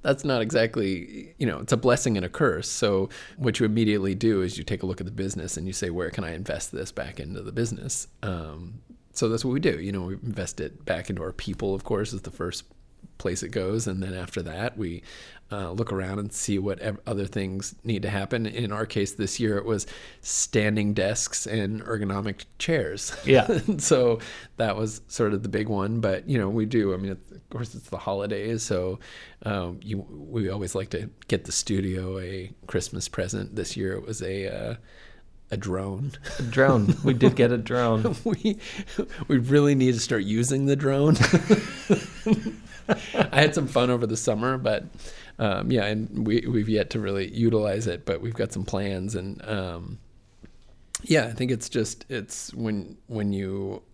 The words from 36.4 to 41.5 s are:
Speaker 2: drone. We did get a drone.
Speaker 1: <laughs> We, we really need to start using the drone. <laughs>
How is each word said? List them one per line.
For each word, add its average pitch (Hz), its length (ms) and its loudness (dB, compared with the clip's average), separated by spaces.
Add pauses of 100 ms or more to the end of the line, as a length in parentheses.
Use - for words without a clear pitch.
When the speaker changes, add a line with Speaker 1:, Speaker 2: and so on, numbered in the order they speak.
Speaker 2:
drone. 120 600 6
We 135 120 4
did 120 200 8
get 120 160 6
a 120 80 2
drone. 117 600 2
Speaker 1:
<laughs> - 40 -16
We, 208 340 2 (680)
we 147 100 6
really 143 360 6
need 127 200 6
to 113 60 0
start 113 240 0
using 120 420 2
the 139 100 6
drone. 139 440 6
<laughs> - 1500 2 (220)